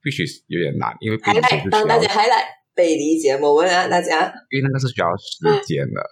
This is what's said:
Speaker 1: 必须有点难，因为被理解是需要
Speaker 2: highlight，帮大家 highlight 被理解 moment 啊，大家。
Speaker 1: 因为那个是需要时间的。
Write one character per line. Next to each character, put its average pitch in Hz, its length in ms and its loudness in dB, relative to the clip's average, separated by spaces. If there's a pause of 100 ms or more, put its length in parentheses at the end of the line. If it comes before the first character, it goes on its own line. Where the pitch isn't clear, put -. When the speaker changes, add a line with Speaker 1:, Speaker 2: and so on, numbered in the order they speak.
Speaker 1:
必 151 80 -4
须 135 140 -4 (240)
有 85 120 -4
点 73 160 -2
难， 57 240 -4
因 110 120 -4
为 110 60 -2
被 202 140 -2
理 214 80 4
解 240 100 2
是 - 120 0
需 - 80 -4
要 - 0 -
Speaker 2:
highlight， - 0 -
帮 214 160 2
大 233 140 2
家 214 80 0
highlight 220 380 2 (280)
被 165 220 2
理 151 200 0
解 139 220 0
moment 147 300 4
啊， 180 180 2
大 175 160 0
家。 175 240 0 (240)
Speaker 1:
因 135 100 -2
为 135 60 0
那 139 60 0
个 131 80 -2
是 131 120 0
需 127 80 -6
要 104 60 2 (100)
时 403 480 -2
间 69 220 -4
的。 53 240 -6